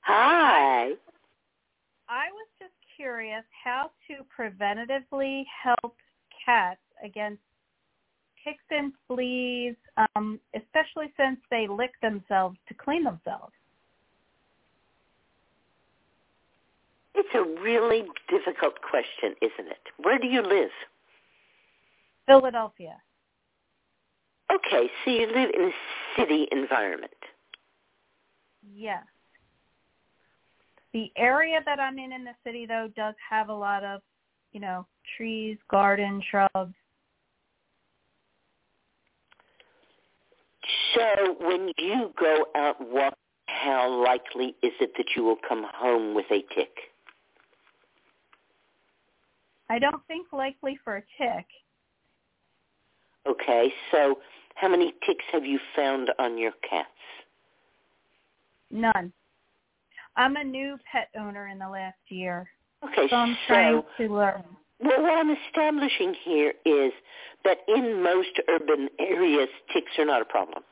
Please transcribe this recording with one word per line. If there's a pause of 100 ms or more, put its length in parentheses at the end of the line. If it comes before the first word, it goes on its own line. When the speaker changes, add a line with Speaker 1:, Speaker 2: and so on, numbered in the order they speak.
Speaker 1:
Hi. (1200)
Speaker 2:
I
was (120)
just (240)
curious (180)
how (180)
to (220)
preventatively (180)
help (500)
cats (240)
against (1000)
ticks
and (140)
fleas, (400)
um, (160)
especially
since (100)
they
lick (100)
themselves (100)
to
clean
themselves. (3500)
Speaker 1:
It's
a
really (260)
difficult
question,
isn't
it? (220)
Where
do
you
live? (1600)
Speaker 2:
Philadelphia. (1500)
Speaker 1:
Okay, (140)
so
you
live
in
a (480)
city
environment. (1600)
Speaker 2:
Yes. (1900)
The
area
that
I'm
in
in
the (100)
city,
though,
does (140)
have
a
lot
of, (500)
you
know, (320)
trees, (120)
garden,
shrubs. (4000)
Speaker 1:
So
when
you
go (100)
out
walking, (360)
how
likely
is
it
that
you
will (100)
come
home
with
a (100)
tick? (3000)
Speaker 2:
I
don't
think
likely
for
a (140)
tick. (1800)
Speaker 1:
Okay, (180)
so (360)
how
many (120)
ticks
have
you (160)
found
on
your (180)
cats? (1800)
Speaker 2:
None. (1040)
I'm
a
new (140)
pet (100)
owner
in
the
last (120)
year. (340)
Speaker 1:
Okay,
Speaker 2:
So
I'm (140)
Speaker 1:
so
Speaker 2:
trying (140)
to
learn. (360)
Speaker 1:
Well,
what
I'm (120)
establishing (100)
here (120)
is (520)
that
in
most (100)
urban (100)
areas, (240)
ticks
are
not
a
problem.